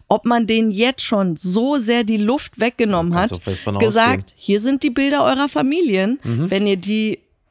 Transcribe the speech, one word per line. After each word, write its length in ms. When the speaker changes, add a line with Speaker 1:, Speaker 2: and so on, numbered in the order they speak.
Speaker 1:
ob 180
man 200
denen 240
jetzt 320
schon 340
so 420
sehr 260
die 140
Luft 420
weggenommen 520
Speaker 2:
Kannst 220
Speaker 1:
hat, 60
Speaker 2:
du 40
fest 200
von 160
Speaker 1:
gesagt, 460
Speaker 2:
ausgehen. 120
Speaker 1:
„Hier 220
sind 240
die 80
Bilder 340
eurer 240
Familien. 720
Speaker 2:
Mhm. 280
Speaker 1:
Wenn 160
ihr 100
die 420